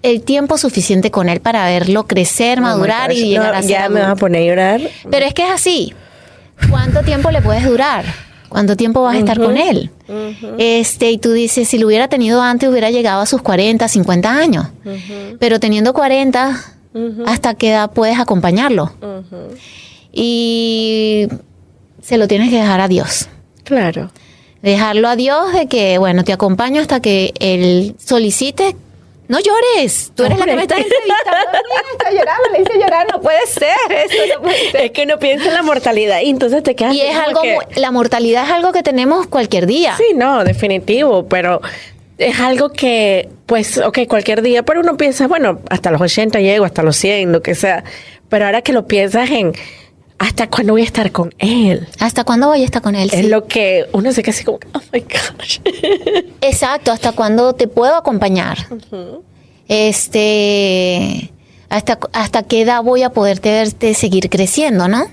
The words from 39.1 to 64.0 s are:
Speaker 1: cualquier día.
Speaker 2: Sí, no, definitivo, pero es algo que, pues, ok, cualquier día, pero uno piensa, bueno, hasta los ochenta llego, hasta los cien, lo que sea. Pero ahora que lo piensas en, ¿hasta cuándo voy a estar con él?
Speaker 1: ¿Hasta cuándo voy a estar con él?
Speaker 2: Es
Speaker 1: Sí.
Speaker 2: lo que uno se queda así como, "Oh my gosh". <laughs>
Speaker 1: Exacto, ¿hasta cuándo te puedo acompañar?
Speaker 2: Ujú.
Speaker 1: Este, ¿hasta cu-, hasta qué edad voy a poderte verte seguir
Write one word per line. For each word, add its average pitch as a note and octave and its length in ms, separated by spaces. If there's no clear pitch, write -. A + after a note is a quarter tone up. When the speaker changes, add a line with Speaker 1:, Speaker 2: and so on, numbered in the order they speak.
Speaker 1:
cualquier G#3 400
día. C#4+ 300
Speaker 2:
Sí, A4 180
no, B3+ 280
definitivo, G3 840
pero F3+ 340
es B3 220
algo B3+ 340
que, A3 560
pues, A3+ 320
ok, A3 220
cualquier G#3+ 320
día, A#3+ 220
pero D#4 180
uno E4+ 160
piensa, C4+ 300
bueno, C#4 320
hasta F3+ 220
los D#3 100
ochenta G#3+ 380
llego, G3+ 260
hasta E3+ 160
los D#3+ 160
cien, F#3+ 340
lo E3 120
que F3 100
sea. F3+ 300
Pero G#3 180
ahora A3 160
que D4 100
lo A3+ 140
piensas G#3 420
en, A3 240
¿hasta A3 320
cuándo A3 240
voy A3+ 80
a A3+ 40
estar A3+ 280
con E3+ 260
él? G3 480
Speaker 1:
¿Hasta A#3 260
cuándo A#3+ 220
voy D4 160
a - 20
estar B3 160
con G3+ 140
él? G3 180
Speaker 2:
Es F3+ 80
Speaker 1:
Sí. G#3 60
Speaker 2:
lo G#3+ 200
que F#3+ 460
uno A3 180
se A#3+ 100
queda A3 120
así - 100
como, - 160
"Oh - 80
my B3 100
gosh". - 640
<laughs> F#4 760
Speaker 1:
Exacto, C4+ 500
¿hasta A#3 220
cuándo A#3 400
te B3+ 140
puedo B3 280
acompañar? F#3+ 600
Speaker 2:
Ujú. G#3+ 540
Speaker 1:
Este, G#3 1600
¿hasta G#3+ 280
cu-, - 160
hasta A3 300
qué A3+ 180
edad A#3 220
voy B3+ 200
a B3 80
poderte G3+ 400
verte G#3+ 420
seguir F#3+ 360